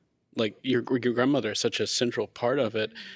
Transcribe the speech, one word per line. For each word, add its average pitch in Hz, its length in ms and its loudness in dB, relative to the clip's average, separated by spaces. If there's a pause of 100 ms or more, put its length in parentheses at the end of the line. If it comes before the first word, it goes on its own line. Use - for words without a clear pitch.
(360)
like, 110 260 0
your, 127 220 0 (200)
your 123 100 2
grandmother 123 380 2
is 101 80 -2
such - 200 0
a 107 80 0
central - 400 0
part 127 320 -2
of 110 160 0
it, 107 180 -2 (220)